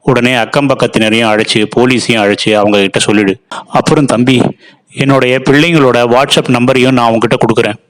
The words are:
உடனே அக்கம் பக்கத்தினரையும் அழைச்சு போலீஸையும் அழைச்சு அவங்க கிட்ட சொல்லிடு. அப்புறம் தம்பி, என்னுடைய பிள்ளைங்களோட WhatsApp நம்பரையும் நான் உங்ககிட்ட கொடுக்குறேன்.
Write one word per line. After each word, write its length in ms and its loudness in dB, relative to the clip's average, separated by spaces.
உடனே 320 -2
அக்கம் 360 -2
பக்கத்தினரையும் 600 0
அழைச்சு 360 0
போலீஸையும் 480 0
அழைச்சு 300 0
அவங்க 260 2
கிட்ட 200 -2
சொல்லிடு. 400 0
அப்புறம் 380 0
தம்பி, 360 0
என்னுடைய 560 0
பிள்ளைங்களோட 480 2
WhatsApp 400 0
நம்பரையும் 440 0
நான் 200 2
உங்ககிட்ட 240 0
கொடுக்குறேன். 420 -2